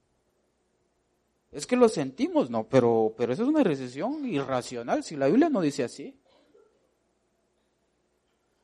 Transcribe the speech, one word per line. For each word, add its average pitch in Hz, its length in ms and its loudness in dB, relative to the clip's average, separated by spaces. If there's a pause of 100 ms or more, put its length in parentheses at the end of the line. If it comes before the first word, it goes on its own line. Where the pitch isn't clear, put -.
(1500)
Es 143 160 -12
que 247 80 0
lo 240 140 6
sentimos, 220 600 -2
no, 113 140 -2
pero, 117 540 4
pero 120 160 0
eso 190 100 -4
es 262 60 0
una 311 120 2
decisión 165 640 -4
irracional, 135 800 -4
si 156 140 -12
la 135 100 2
Biblia 269 220 4
no 254 100 0
dice 143 240 -2
así. 143 340 -12 (2500)